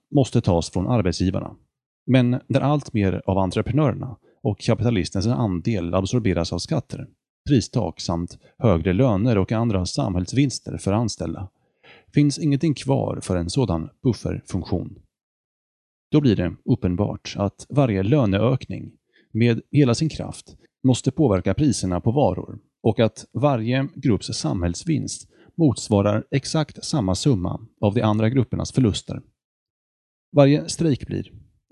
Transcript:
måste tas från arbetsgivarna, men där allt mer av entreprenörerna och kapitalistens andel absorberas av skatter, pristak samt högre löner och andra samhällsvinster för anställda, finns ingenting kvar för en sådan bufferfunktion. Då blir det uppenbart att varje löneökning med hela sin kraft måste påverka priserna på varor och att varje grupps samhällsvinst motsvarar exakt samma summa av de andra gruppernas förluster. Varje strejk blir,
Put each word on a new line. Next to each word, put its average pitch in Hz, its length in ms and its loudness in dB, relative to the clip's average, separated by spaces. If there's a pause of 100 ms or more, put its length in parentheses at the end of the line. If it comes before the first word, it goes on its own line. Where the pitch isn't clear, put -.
(160)
måste 123 260 2
tas 85 280 2
från 95 180 -2
arbetsgivarna, 92 680 -2 (500)
men 123 420 2
där 143 140 0
allt 143 320 0
mer 98 320 0
av 95 120 0
entreprenörerna 107 800 -2 (260)
och 107 160 -2
kapitalistens 104 680 0
andel 98 640 -2
absorberas 95 600 0
av 87 60 -4
skatter, - 480 -6 (420)
pristak 110 520 0
samt 87 360 -6 (200)
högre 90 360 2
löner 113 440 2
och 95 140 0
andra 110 340 0
samhällsvinster 113 920 -2
för 95 160 -2
anställda, 98 560 -4 (640)
finns 147 260 2
ingenting 151 340 0
kvar 123 500 -2
för 92 140 -2
en 85 120 -2
sådan 92 400 -2 (140)
bufferfunktion. - 960 -4 (1120)
Då 151 100 4
blir 120 140 6
det 87 200 -2 (100)
uppenbart 98 720 -2
att - 320 -2
varje 120 340 2
löneökning 110 880 0 (400)
med 117 300 2 (100)
hela 131 240 4
sin 160 140 0
kraft - 460 -12 (280)
måste 127 280 2
påverka 98 420 2
priserna 95 480 0
på 113 100 0
varor 107 480 0 (240)
och 113 160 2
att - 340 0
varje 127 600 0
grupps 113 320 0
samhällsvinst 110 1000 -4 (260)
motsvarar 107 760 2
exakt - 540 -4
samma 95 300 0
summa 104 520 0 (140)
av 104 120 2
de 120 80 0
andra 110 280 2
gruppernas 117 420 -2
förluster. - 500 0 (1120)
Varje 143 340 6
strejk 156 380 -2
blir, 95 240 -8 (400)